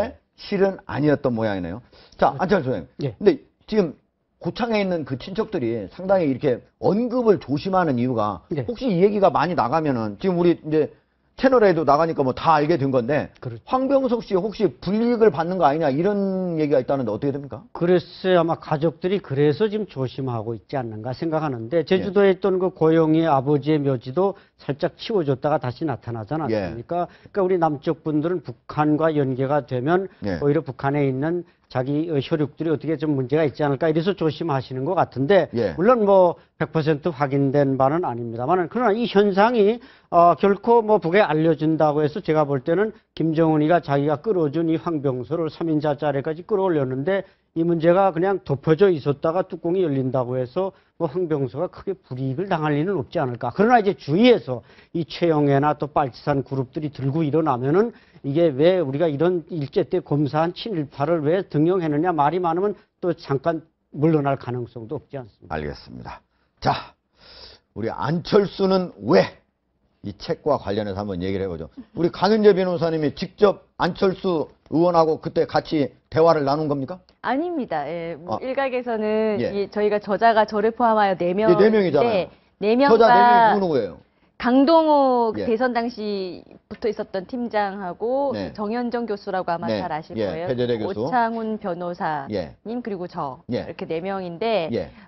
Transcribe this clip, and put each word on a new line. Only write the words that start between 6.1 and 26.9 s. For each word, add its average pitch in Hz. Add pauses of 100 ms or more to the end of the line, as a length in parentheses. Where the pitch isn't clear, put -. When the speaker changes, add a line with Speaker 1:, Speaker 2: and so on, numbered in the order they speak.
Speaker 2:
이렇게 127 (180)
언급을 220
조심하는 160
이유가 110
Speaker 3:
네. 143
Speaker 2:
혹시 247
이 180
얘기가 202
많이 147
나가면은 120
지금 185
우리 170
이제 151 (440)
채널에도 214
나가니까 147
뭐 127
다 156
알게 156
된 139
건데 127 (100)
Speaker 3:
그렇죠. 117
Speaker 2:
황병석 262
씨 202
혹시 190
불이익을 220
받는 165
거 170
아니냐 147
이런 185
얘기가 147
있다는데 127
어떻게 123
됩니까? 139 (100)
Speaker 3:
글쎄 180
아마 165
가족들이 165
그래서 147
지금 208
조심하고 120
있지 110
않는가 117
생각하는데 151
제주도에 196
Speaker 2:
예. 196
Speaker 3:
있던 185
그 180
고영희 160
아버지의 143
묘지도 139 (220)
살짝 147
치워줬다가 151
다시 127
나타나지 117
않았습니까? 117